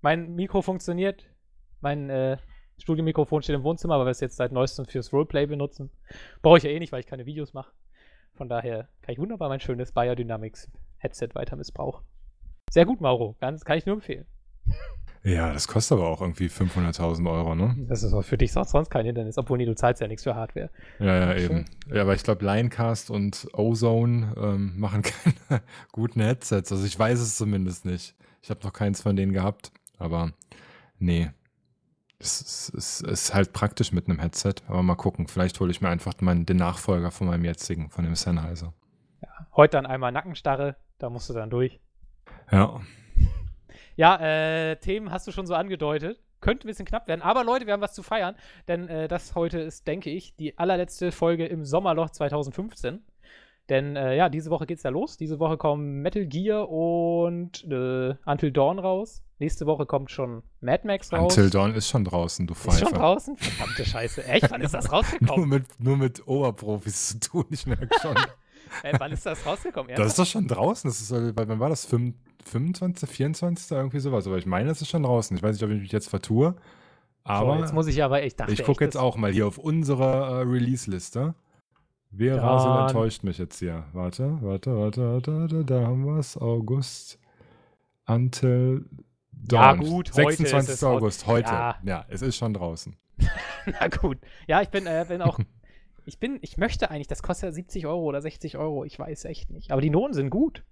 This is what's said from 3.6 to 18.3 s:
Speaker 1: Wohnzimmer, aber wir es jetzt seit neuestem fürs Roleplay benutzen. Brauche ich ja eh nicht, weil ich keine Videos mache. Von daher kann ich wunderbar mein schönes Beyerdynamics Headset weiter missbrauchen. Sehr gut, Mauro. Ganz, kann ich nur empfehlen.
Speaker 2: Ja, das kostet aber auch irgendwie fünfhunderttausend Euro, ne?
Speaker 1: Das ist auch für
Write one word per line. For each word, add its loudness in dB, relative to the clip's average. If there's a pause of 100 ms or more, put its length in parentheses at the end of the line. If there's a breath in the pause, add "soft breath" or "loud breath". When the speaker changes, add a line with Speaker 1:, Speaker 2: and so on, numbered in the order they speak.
Speaker 1:
Wohnzimmer, 0
aber 4
wir 2
es -2
jetzt -6
seit -2
neuestem 0
fürs -8
Roleplay 2
benutzen. -6 (520 loud breath)
Brauche 12
ich 0
ja -2
eh -2
nicht, -8
weil -6
ich -12
keine -10
Videos -8
mache. -14 (640 soft breath)
Von -12
daher -4 (140)
kann -10
ich -8
wunderbar -4
mein -2
schönes -6
Beyerdynamics -4 (260)
Headset -6
weiter -8
missbrauchen. -10 (640)
Sehr 6
gut, -2
Mauro. 0
Ganz, -6
kann 2
ich -4
nur 0
empfehlen. -10 (1000 loud breath)
Speaker 2:
Ja, 0
das -4
kostet 2
aber 2
auch -2
irgendwie -2
fünfhunderttausend 0
Euro, 0
ne? 2 (140)
Speaker 1:
Das 0
ist 4
auch 2
für -2